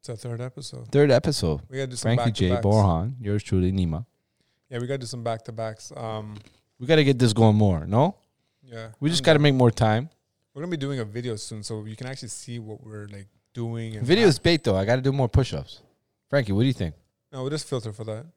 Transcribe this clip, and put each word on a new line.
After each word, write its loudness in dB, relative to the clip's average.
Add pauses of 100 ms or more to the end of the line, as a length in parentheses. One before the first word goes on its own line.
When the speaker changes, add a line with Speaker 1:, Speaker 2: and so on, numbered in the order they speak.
Speaker 1:
It's -18
our -12
third -10
episode. -14
Speaker 2:
Third 6
episode. 2
Speaker 1:
We -12
gotta -6
do -12
some 0
Speaker 2:
Frankie 2
J, 2
Speaker 1:
back-to-backs. 0 (120)
Speaker 2:
Borhan, 2
yours -2
truly, 0
Nima. -2 (640)
Speaker 1:
Yeah, -10
we -8
gotta -4
do -10
some -12
back-to-backs. -8
Um, -10 (420)
Speaker 2:
We -10
gotta 6
get 4
this 4
going 6
more, 4
no? 2 (500)
Speaker 1:
yeah, -16 (100)
Speaker 2:
We 0
just 0
Speaker 1:
I'm -10
Speaker 2:
gotta 6
Speaker 1:
down. 0
Speaker 2:
make 4
more 6
time. 0 (460)
Speaker 1:
We're -12
gonna -8
be -4
doing -6
a -4
video -8
soon, -12
so -10
you -14
can -14
actually -14
see -12
what -16
we're, -16
like, -18 (260)
doing. -8
And -6
Speaker 2:
Video 6
is 2
Speaker 1:
how -14
Speaker 2:
bait, 2
though. 2
I 2
gotta 2
do 2
more 0
push-ups. -2 (480)
Frankie, 0
what 2
do 4
you 2
think? -4 (380)
Speaker 1:
No, -12
we'll -6
just -8
filter -6
for -14
that. -10 (100)